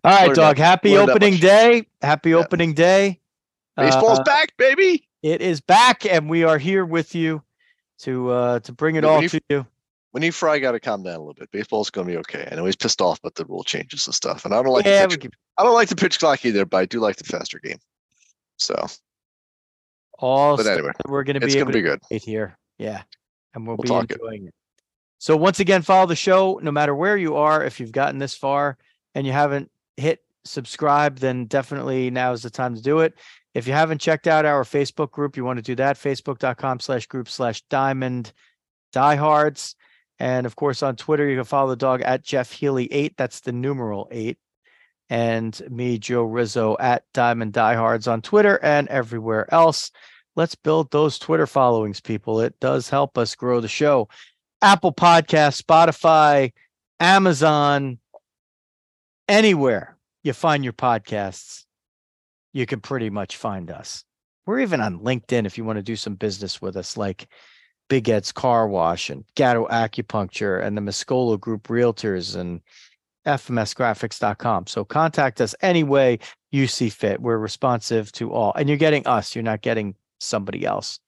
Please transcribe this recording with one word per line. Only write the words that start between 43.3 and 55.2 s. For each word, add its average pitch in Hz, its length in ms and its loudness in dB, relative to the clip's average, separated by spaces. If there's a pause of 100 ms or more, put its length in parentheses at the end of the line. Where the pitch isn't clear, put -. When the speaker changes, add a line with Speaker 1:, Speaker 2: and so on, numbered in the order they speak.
Speaker 1:
the 127 120 -8
numeral 120 600 -6
eight. 117 260 -8 (720)
And 113 500 -4 (100)
me, 123 280 -4
Joe 120 260 -2
Rizzo, 110 540 -2
at 123 340 -2
Diamond 117 400 -2
Diehards 113 560 0
on 113 140 -2
Twitter 208 400 2
and 147 260 2
everywhere 113 640 -2
else. 165 380 4 (460)
Let's 165 180 -2
build 156 380 -2
those 147 260 0
Twitter 160 300 0
followings, 113 520 0
people. 110 400 -4
It 117 200 -4
does 131 300 -2
help 139 280 -2
us 117 160 -2
grow 123 260 -2
the 113 80 -8
show. 143 400 0 (540)
Apple 196 320 4
Podcasts, 160 680 4